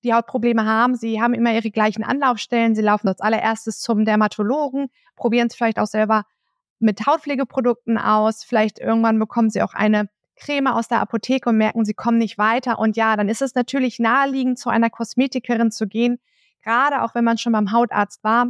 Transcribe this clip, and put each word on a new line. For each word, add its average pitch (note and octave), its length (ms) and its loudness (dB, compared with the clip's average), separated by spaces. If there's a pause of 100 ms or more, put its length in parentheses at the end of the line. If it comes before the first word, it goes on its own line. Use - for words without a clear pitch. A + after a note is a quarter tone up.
die A#3+ 100 0
Hautprobleme A#3 520 0
haben, A3+ 320 2
sie A3 260 -4
haben A#3+ 120 2
immer A#3 200 2
ihre A3 160 -2
gleichen G#3+ 320 0
Anlaufstellen, A#3+ 720 0
sie G#3+ 80 0
laufen G#3 240 2
als F#3+ 140 0
allererstes A3 580 -2
zum G#3+ 260 0
Dermatologen, B3 840 0 (260)
probieren A#3+ 320 0
es - 80 -6
vielleicht A3+ 240 -2
auch G#3+ 80 0
selber G#3+ 380 0 (560)
mit A3 260 0
Hautpflegeprodukten B3+ 920 -2
aus, G#3+ 460 0
vielleicht A3 380 -2
irgendwann A3+ 400 2
bekommen A3+ 300 0
sie F#3+ 120 -2
auch F#3+ 120 -4
eine G#3 340 0 (260)
Creme C#4+ 320 -4
aus A3+ 220 -2
der A#3 120 0
Apotheke A#3+ 480 -2
und A3 100 2
merken, G#3+ 260 0
sie G3+ 100 -4
kommen A#3 240 0
nicht A3+ 200 -2
weiter. A3+ 420 0
Und A3 160 0
ja, A3 180 0
dann G#3 140 0
ist A3 140 -4
es C4+ 120 -4
natürlich B3+ 460 -2
naheliegend, C4 580 0
zu - 100 -6
einer A3+ 220 2
Kosmetikerin A#3 800 -2
zu G#3+ 160 -6
gehen, A#3+ 320 0 (460)
gerade B3 380 0
auch A3+ 120 -4
wenn A#3 80 0
man A#3 160 2
schon A#3 140 -2
beim G#3+ 180 0
Hautarzt A3 540 -2
war. A#3+ 260 2